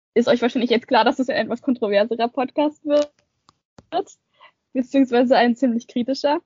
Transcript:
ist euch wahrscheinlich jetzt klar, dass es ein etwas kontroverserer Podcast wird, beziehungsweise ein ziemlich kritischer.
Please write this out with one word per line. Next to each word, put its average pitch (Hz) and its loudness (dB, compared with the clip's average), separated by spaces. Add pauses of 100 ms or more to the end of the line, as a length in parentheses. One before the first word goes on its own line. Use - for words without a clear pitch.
(140)
ist 240 2
euch 240 2
wahrscheinlich 240 -2
jetzt 233 -2
klar, 220 2
dass 247 0
es 254 -4
ein 247 -4
etwas 226 -6
kontroverserer 226 -2
Podcast 294 -4
wird, - -6 (640)
beziehungsweise 254 2
ein 240 2
ziemlich 233 -2
kritischer. 277 -4